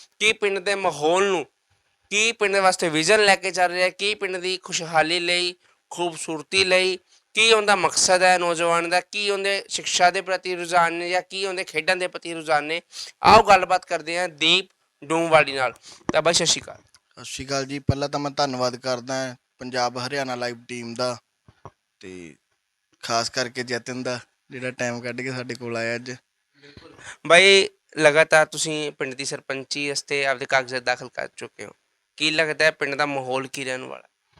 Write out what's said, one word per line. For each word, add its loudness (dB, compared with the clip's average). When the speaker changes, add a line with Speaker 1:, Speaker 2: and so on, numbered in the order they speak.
Speaker 1:
ਕੀ 2
ਪਿੰਡ -2
ਦੇ -2
ਮਾਹੌਲ 0
ਨੂੰ, 0
ਕੀ 0
ਪਿੰਡ 0
ਵਾਸਤੇ 2
ਵਿਜ਼ਨ 4
ਲੈ 6
ਕੇ -6
ਚੱਲ 0
ਰਿਹਾ, 0
ਕੀ -4
ਪਿੰਡ -6
ਦੀ -4
ਖੁਸ਼ਹਾਲੀ 0
ਲਈ, -2
ਖੂਬਸੂਰਤੀ -4
ਲਈ, 2
ਕੀ 4
ਉਹਦਾ 4
ਮਕਸਦ 2
ਹੈ 6
ਨੌਜਵਾਨ 0
ਦਾ, 2
ਕੀ -6
ਉਹਦੇ -2
ਸਿੱਖਿਆ 2
ਦੇ -2
ਪ੍ਰਤੀ -4
ਰੁਝਾਨ 2
ਨੇ -6
ਜਾਂ 0
ਕੀ -8
ਉਹਦੇ -6
ਖੇਡਾਂ -2
ਦੇ -4
ਪ੍ਰਤੀ -10
ਰੁਝਾਨ -2
ਨੇ। -6
ਆਓ 8
ਗੱਲਬਾਤ 4
ਕਰਦੇ -4
ਹਾਂ -2
ਦੀਪ 2
ਡੂਮਵਾਲੀ 2
ਨਾਲ। -2
ਤਾਂ 4
ਬਾਈ 2
ਸਤਿ 2
ਸ਼੍ਰੀ 0
ਅਕਾਲ। -18
Speaker 2:
ਸਤਿ -20
ਸ਼੍ਰੀ -12
ਅਕਾਲ -4
ਜੀ। -8
ਪਹਿਲਾਂ -4
ਤਾਂ -4
ਮੈਂ -4
ਧੰਨਵਾਦ -2
ਕਰਦਾ -6
ਹਾਂ -6
ਪੰਜਾਬ -4
ਹਰਿਆਣਾ -4
ਲਾਈਵ -6
ਟੀਮ -12
ਦਾ -4
ਤੇ -16
ਖਾਸ -2
ਕਰਕੇ -6
ਜਤਿਨ -8
ਦਾ -6
ਜਿਹੜਾ -10
ਟਾਈਮ -6
ਕੱਢ -10
ਕੇ -6
ਸਾਡੇ -8
ਕੋਲ -8
ਆਇਆ -4
ਅੱਜ। -10
Speaker 1:
ਬਿਲਕੁਲ। -20
ਬਾਈ 8
ਲਗਾਤਾਰ 6
ਤੁਸੀਂ -6
ਪਿੰਡ -8
ਦੀ -8
ਸਰਪੰਚੀ -8
ਵਾਸਤੇ -4
ਆਪਦੇ -2
ਕਾਗਜ਼ਾਤ -2
ਦਾਖਲ -4
ਕਰ -8
ਚੁੱਕੇ -14
ਹੋ, -16
ਕੀ 0
ਲੱਗਦਾ 0
ਹੈ 6
ਪਿੰਡ -4
ਦਾ 0
ਮਾਹੌਲ -4
ਕੀ -10
ਰਹਿਣ -6
ਵਾਲਾ? -14